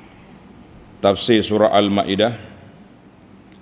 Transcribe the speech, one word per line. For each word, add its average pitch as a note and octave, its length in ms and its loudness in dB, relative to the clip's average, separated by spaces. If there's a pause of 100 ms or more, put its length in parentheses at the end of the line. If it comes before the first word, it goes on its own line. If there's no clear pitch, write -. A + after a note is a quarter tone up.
(1040)
Tafsir G2+ 400 2
surah G#2 320 0
Al-Maidah. G2+ 800 -2 (1040)